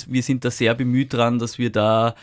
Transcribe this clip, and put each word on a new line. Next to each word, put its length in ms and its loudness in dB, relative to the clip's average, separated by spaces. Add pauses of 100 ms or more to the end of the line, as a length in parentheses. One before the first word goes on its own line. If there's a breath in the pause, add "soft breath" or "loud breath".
wir 160 0
sind 220 -2
da 80 -2
sehr 240 2
bemüht 360 0
dran, 280 2
dass 180 -6
wir 140 -2
da, 500 2